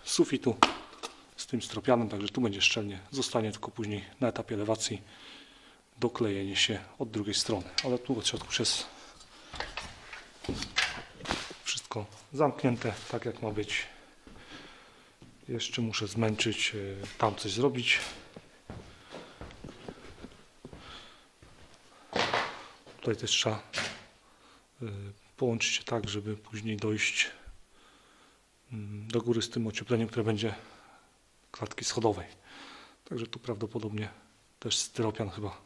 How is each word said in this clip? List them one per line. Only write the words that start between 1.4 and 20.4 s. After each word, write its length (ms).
tym 160
stropianem, 480
także 200
tu 120
będzie 200
szczelnie, 380
zostanie 400
tylko 200
później 340
na 80
etapie 280
elewacji 460
doklejenie 580
się 240
od 120
drugiej 240
strony. 300
Ale 160
tu 200
od 80
środka 200
już 120
jest 360
wszystko 420
zamknięte, 600
tak 140
jak 160
ma 100
być. 360
Jeszcze 340
muszę 260
zmęczyć, 680
y, 220
tam 180
coś 160
zrobić. 480